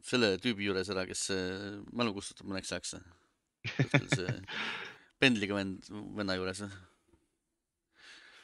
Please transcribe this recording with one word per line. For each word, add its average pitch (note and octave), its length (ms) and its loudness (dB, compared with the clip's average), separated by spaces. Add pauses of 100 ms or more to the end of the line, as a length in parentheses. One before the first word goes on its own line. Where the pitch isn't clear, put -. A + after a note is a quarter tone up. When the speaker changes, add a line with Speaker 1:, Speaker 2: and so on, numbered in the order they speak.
Speaker 1:
selle A2 340 4
tüübi G2+ 320 2
juures F#2+ 240 2
ära, F#2 120 0
kes, - 260 -4
äh, F#2+ 480 -2 (120)
mälu A#2 220 2
kustutab - 340 -10
mõneks F#2+ 240 -4
ajaks. - 240 -4 (720)
Kuskil - 480 2
see F2+ 220 0 (400)
Speaker 2:
<laughs> - 460 -12
Speaker 1:
pendliga G#2 360 6
vend, F#2+ 320 -2 (260)
venna G2 220 0
juures. F#2 240 -2 (1800)